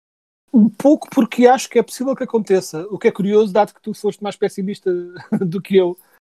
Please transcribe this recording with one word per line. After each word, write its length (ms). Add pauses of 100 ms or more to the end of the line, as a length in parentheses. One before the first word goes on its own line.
(520)
um 180
pouco 420
porque 340
acho 240
que 80
é 60
possível 320
que 80
aconteça, 680
o 80
que 100
é 40
curioso, 420
dado 220
que 60
tu 120
foste 300
mais 120
pessimista 560
<laughs> 540
do 160
que 160
eu, 180 (300)